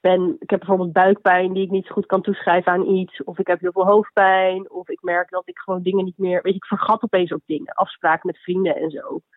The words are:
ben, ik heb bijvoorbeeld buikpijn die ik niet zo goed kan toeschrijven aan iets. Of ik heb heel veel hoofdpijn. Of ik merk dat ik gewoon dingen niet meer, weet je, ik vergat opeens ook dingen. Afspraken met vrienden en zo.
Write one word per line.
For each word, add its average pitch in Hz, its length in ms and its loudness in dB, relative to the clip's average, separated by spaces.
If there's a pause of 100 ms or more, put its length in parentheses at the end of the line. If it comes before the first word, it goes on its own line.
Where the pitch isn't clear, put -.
ben, 185 380 2
ik - 120 -10
heb 196 80 0
bijvoorbeeld 185 340 -2
buikpijn 185 600 4
die 190 120 -2
ik 180 60 -8
niet 190 160 -2
zo - 80 -18
goed 196 120 -2
kan - 160 0
toeschrijven 180 500 0
aan 185 140 0
iets. 185 380 -2
Of 175 140 -14
ik 190 80 -2
heb 175 140 0
heel 180 120 -4
veel 185 140 2
hoofdpijn. 190 840 4
Of 180 180 -12
ik - 140 -10
merk 175 280 -2
dat 185 180 -8
ik 180 100 -16
gewoon 185 240 -6
dingen 190 220 0
niet 185 140 -10
meer, 180 240 0
weet 190 100 0
je, 190 60 -2
ik - 60 -14
vergat 208 380 0
opeens 180 300 0
ook 151 140 -6
dingen. 147 280 -6
Afspraken 165 520 -2
met 170 160 -6
vrienden 180 340 0
en 160 140 -4
zo. 151 300 -10 (160)